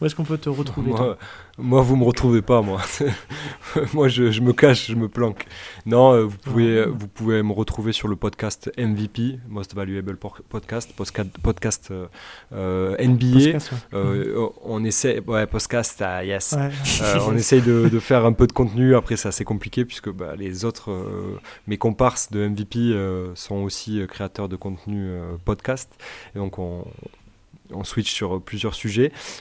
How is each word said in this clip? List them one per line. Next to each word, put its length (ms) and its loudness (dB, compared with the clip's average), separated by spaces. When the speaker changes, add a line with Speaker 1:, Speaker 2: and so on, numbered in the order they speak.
Speaker 1:
où 60 0
est-ce 100 0
qu'on 80 -4
peut 140 -2
te 100 -6
retrouver, 420 -4
Speaker 2:
Moi, 80 0
Speaker 1:
toi ? 200 0
Speaker 2:
moi, 260 4
vous 140 4
me 80 4
retrouvez 380 4
pas, 200 4
moi. 180 -2
<laughs> 580 -6
Moi, 160 4
je, 240 4
je 80 0
me 120 4
cache, 380 6
je 60 -4
me 120 0
planque. 360 -2
Non, 260 8
euh, 100 6
vous 160 -2
pouvez, 260 2
Speaker 1:
Ouais. 60 2
Speaker 2:
euh, 60 -2
vous 140 -8
pouvez 360 0
me 100 0
retrouver 400 -2
sur 160 -4
le 80 -2
podcast 600 -6
M 200 0
V 120 -4
P, 300 -4
Most 260 -10
Valuable 420 -6
Por-, 320 -14
Podcast, 500 -8
posca-, 280 -6
podcast, 500 -2
euh, 140 -10
euh, 460 -2
N 180 4
B 80 0
A. 100 4
Speaker 1:
Podcast, 380 4
ouais. 60 -8
Speaker 2:
Euh, 480 -2
Speaker 1:
Mhm. 60 -2
Speaker 2:
on 200 -4
essaie, 420 0
ouais, 200 0
podcast, 560 -4
ah, 220 -4
yes. 340 -2
Speaker 1:
Ouais. 120 -2
Speaker 2:
Euh, 160 2
on 80 2
Speaker 1:
<laughs> 0 -
Speaker 2:
essaye 260 4
de, 260 4
de 120 4
faire 240 4
un 80 6
peu 160 6
de 40 -2
contenu. 440 4
Après, 200 0
c'est 120 -4
assez 160 -4
compliqué 400 -4
puisque, 260 -10
bah, 260 -10
les 280 -8
autres, 260 -6
euh, 480 -8
mes 80 -2
comparses 560 0
de 100 -2
M 140 -2
V 80 -6
P, 140 -6
euh, 560 -2
sont 220 -10
aussi, 440 -4
euh, 60 -4
créateurs 420 -8
de 80 -8
contenu, 520 -8
euh, 260 -8
podcast. 460 -4
Et 40 -8
donc, 200 -6
on, 260 -8
on 140 -10
switch 300 -4
sur, 220 -4
euh, 40 -4
plusieurs 340 -6
sujets. 380 -2